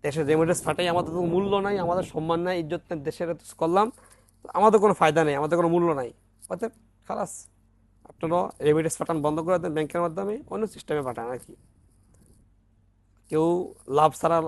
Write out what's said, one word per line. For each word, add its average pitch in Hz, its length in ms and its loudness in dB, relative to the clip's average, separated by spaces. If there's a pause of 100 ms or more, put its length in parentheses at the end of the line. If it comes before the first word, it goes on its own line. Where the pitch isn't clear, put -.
দেশের 147 260 -2
রেমিটেন্স 165 340 2
ফাটাই 165 280 -2
আমাদের 170 240 0
কোনো 175 180 -2
মূল্য 196 180 0 (120)
নাই, 202 100 -2 (100)
আমাদের 180 280 -2
সম্মান 160 340 -2
নাই, 185 140 -2
ইজ্জত 165 280 -6
নাই, 175 80 -6 (100)
দেশের 165 260 -6
এত 165 80 -10 (200)
করলাম, 180 260 2 (680)
আমাদের 214 260 6
কোনো 202 180 6
ফায়দা 156 260 4
নেই, 143 120 0
আমাদের 151 200 0
কোনো 170 160 2
মূল্য 170 140 4 (100)
নাই। 120 100 -6 (420)
অতএব 185 220 -6 (340)
খালাস, - 260 -6 (760)
আপনারা 170 300 -2 (280)
রেমিটেন্স 156 320 2
পাঠান 165 260 -2
বন্ধ 151 200 0
করে 180 180 2
দেন, 175 140 -4
ব্যাংকের 156 280 -2
মাধ্যমে 196 300 -4 (180)
অন্য 208 100 -4 (100)
সিস্টেমে 151 340 -6
পাঠান 117 260 -8
আর 123 120 -10
কি। - 80 -20 (1800)
কেউ 156 160 2 (520)
লাভ 156 140 6 (100)
ছাড়া 165 160 2 (100)